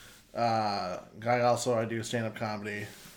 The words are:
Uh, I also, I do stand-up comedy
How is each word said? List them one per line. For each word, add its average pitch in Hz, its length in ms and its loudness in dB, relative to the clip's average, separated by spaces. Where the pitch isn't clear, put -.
Uh, 107 640 0
I 123 140 4
also, 120 360 4
I 113 80 2
do 113 180 -2
stand-up 113 340 -2
comedy 104 500 -4